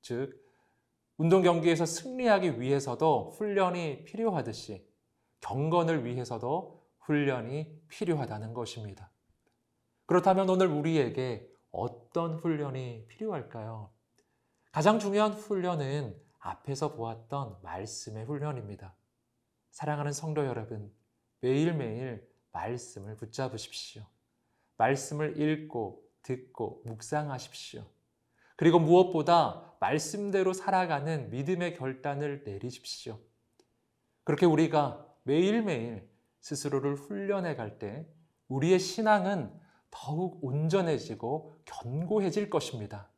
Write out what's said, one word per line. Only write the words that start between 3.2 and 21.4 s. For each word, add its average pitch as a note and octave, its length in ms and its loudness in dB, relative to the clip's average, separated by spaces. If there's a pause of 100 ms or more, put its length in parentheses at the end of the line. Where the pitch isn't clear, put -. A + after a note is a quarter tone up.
훈련이 F3+ 680 0
필요하듯이 C3+ 840 -4 (540)
경건을 D#3+ 640 2
위해서도 B2 840 -6 (120)
훈련이 C#3+ 880 -2
필요하다는 A#2 640 -4
것입니다. G#2+ 580 -10 (920)
그렇다면 F#3 440 6
오늘 F#3 180 6
우리에게 C#3 800 0 (240)
어떤 D#3+ 640 -4
훈련이 C3 760 -4
필요할까요? A2+ 800 -8 (800)
가장 G3 260 4
중요한 G#3 360 2
훈련은 D3 840 -4 (200)
앞에서 C#3 560 -6
보았던 A#2 680 -8
말씀의 G#2+ 640 -10
훈련입니다. B2 680 -8 (760)
사랑하는 D3 400 -4
성도 D3+ 340 -2
여러분, A2 460 -6 (500)